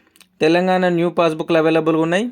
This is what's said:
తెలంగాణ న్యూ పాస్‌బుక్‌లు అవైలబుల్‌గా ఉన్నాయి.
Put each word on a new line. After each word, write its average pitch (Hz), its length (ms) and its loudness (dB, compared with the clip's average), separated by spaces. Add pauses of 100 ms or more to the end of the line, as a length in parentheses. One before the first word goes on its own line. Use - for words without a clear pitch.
(420)
తెలంగాణ 180 480 2
న్యూ 175 200 0
పాస్‌బుక్‌లు 165 480 0
అవైలబుల్‌గా 160 440 2
ఉన్నాయి. 180 300 -2